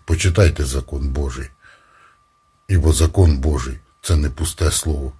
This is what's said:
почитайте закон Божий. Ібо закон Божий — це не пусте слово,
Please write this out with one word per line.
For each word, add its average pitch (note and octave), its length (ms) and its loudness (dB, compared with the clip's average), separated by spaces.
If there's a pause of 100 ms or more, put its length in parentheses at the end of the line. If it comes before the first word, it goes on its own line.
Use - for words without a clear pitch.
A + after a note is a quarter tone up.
почитайте E2+ 600 2
закон C2+ 440 -6
Божий. C2 400 -6 (1160)
Ібо E2 260 4
закон D#2 440 4
Божий — C2+ 420 -4 (220)
це F2+ 140 0
не D2 140 2
пусте D#2 420 -2
слово, C#2+ 480 -4